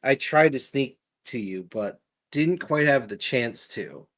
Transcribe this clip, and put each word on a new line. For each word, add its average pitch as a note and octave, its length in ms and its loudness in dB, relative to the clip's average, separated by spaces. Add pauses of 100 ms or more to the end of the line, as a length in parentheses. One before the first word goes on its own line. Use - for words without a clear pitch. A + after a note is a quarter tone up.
I C3+ 120 4
tried D#3 380 4
to C3+ 60 -2
sneak C3 400 -4 (280)
to - 120 -8
you, F#2+ 260 -6
but G2+ 360 -6 (300)
didn't D#3+ 280 0
quite D3+ 280 0
have C3+ 220 2
the G#2 80 -8
chance A#2+ 520 -4
to. C#2+ 380 -12 (120)